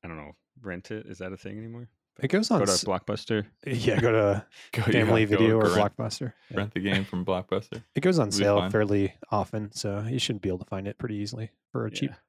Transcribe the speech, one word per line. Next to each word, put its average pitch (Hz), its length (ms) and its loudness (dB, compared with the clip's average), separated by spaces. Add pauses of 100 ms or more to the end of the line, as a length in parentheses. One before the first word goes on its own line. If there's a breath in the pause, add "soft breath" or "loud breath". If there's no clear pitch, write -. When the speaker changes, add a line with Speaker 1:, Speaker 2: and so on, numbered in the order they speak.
Speaker 1:
I 90 60 -14
don't 82 100 -10
know, 76 200 -16 (240)
rent 95 300 -10
it. 107 160 -10
Is 98 100 -14
that 92 160 -10
a 95 40 -12
thing 104 200 -12
anymore? 113 320 -14 (320)
Speaker 2:
It 135 80 0
goes 214 180 2
Speaker 1:
Go 233 80 4
Speaker 2:
on 139 100 4
Speaker 1:
to 98 60 2
Speaker 2:
s- 90 140 0
Speaker 1:
Blockbuster. 104 600 -2 (100)
Speaker 2:
<laughs> - 100 -20
Yeah, 120 340 0
go 117 140 4
to 104 320 4 (140)
Speaker 3:
<laughs> - 120 -18
Go, 110 160 -2
yeah, 107 40 4
Speaker 2:
Family 110 340 4
Speaker 3:
go 101 120 2
Speaker 2:
Video 113 200 6
or 110 60 4 (120)
Speaker 3:
rent, 104 220 2
Speaker 2:
Blockbuster. 117 340 -6 (180)
Yeah. - 80 -6
Speaker 3:
rent 104 160 -4
the 90 60 -4
game 98 240 0
from 90 220 -4
Blockbuster. 92 580 -4 (100)
Speaker 2:
It - 80 0
goes 180 180 4
on 107 100 2
Speaker 3:
It'll 95 100 -2
be 98 40 2
Speaker 2:
sale 101 160 6
Speaker 3:
fine. 95 120 0
Speaker 2:
fairly 101 440 2 (160)
often, 107 420 -4
so 101 300 -6
you 120 160 -4
should 113 200 -2
be - 80 -4
able 90 120 -2
to - 60 -14
find 95 220 -8
it 101 100 -10
pretty 110 180 -6
easily 107 360 -8 (220)
for 120 120 -4
a 110 60 -6
cheap. - 200 -6
Speaker 1:
Yeah. - 40 -18 (140)